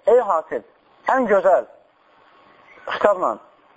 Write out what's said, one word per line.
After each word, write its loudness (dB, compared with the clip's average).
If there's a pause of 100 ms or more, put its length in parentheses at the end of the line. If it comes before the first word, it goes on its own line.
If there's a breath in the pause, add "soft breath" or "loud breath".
(100)
ey 4 (100)
Hatib, -4 (500)
ən 0
gözəl 2 (1200)
xitabla, -2 (420)